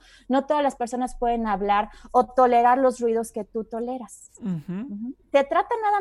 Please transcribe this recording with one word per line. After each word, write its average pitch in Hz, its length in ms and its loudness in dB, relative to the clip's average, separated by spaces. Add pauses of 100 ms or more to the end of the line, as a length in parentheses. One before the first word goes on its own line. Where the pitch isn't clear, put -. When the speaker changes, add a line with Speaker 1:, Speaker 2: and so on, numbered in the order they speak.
(280)
Speaker 1:
No 269 180 0
todas 294 160 0
las 277 140 -2
personas 247 420 -6
pueden 233 300 -2
hablar 202 420 0 (220)
o 247 140 4
tolerar 247 520 4
los 262 220 2
ruidos 226 320 -2
que 208 100 -8
tú 220 220 -8
toleras. 240 680 -10 (100)
Speaker 2:
Ujú. 185 480 -6
Speaker 1:
Ujú. 226 280 -10 (160)
Se 277 100 4
trata 349 400 -2
nada 415 180 0